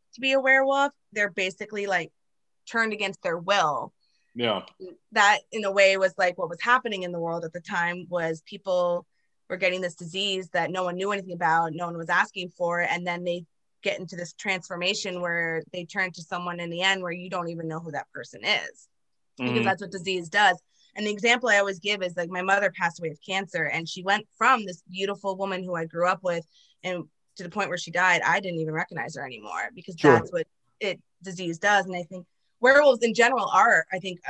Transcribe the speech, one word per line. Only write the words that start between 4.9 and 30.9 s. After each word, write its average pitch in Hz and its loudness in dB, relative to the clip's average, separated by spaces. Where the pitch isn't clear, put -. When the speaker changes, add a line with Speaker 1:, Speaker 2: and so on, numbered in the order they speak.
Speaker 1:
That, 208 6
in 220 -4
a 196 0
way, 196 6
was, 190 2
like, 180 0
what 170 -4
was 170 -12
happening 233 2
in 180 -4
the 170 -4
world 165 -2
at 160 -10
the 175 -12
time, 175 -4
was 165 -2
people 180 -2
were 185 -6
getting 185 0
this 175 -4
disease 185 -4
that 170 -2
no 185 -2
one 180 -4
knew 190 -2
anything 190 -6
about, 165 2
no 175 -6
one 170 -8
was 165 -8
asking 180 -2
for, 175 0
and 175 -2
then 175 -4
they 175 -4
get - -2
into 185 -12
this 170 -12
transformation 185 -4
where 170 -2
they 180 -8
turn 185 -4
to 170 -16
someone 175 -8
in 170 -8
the 170 -6
end 190 2
where 175 -6
you 180 -10
don't 175 -4
even 165 -8
know 160 -6
who 165 -12
that 139 -8
person - -16
is, 135 -4
because 123 -2
Speaker 2:
Mm-hmm. - 2
Speaker 1:
that's 190 0
what 185 -10
disease 180 -4
does. 202 4
And 208 -6
the 208 0
example 233 2
I 202 6
always 196 2
give 202 -4
is, 175 -4
like, 175 -2
my 180 -4
mother 196 2
passed 175 -4
away 165 -4
of 143 -10
cancer, 185 -2
and 156 -4
she 185 -10
went 208 0
from 233 2
this 180 -12
beautiful 196 -4
woman 190 -4
who 180 -6
I 165 -2
grew 165 0
up 180 2
with, 170 -2
and 175 -6
to 190 -12
the 175 -10
point 190 -4
where 175 -4
she 170 -10
died, 175 4
I 170 2
didn't 180 -4
even 156 -4
recognize 156 -6
her 135 -10
anymore, 107 -8
because 180 -16
Speaker 3:
Sure. 151 8
Speaker 1:
that's - -4
what 165 -6
it, 190 -6